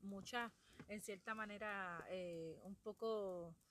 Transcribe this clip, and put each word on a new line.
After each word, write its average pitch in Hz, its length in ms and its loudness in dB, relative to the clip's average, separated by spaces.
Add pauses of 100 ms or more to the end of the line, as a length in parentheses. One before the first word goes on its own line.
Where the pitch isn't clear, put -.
muchas 196 500 0 (380)
en 208 120 -2
cierta 208 320 -2
manera, 202 760 0
eh, 170 540 0
un 190 120 -4
poco 202 800 2 (160)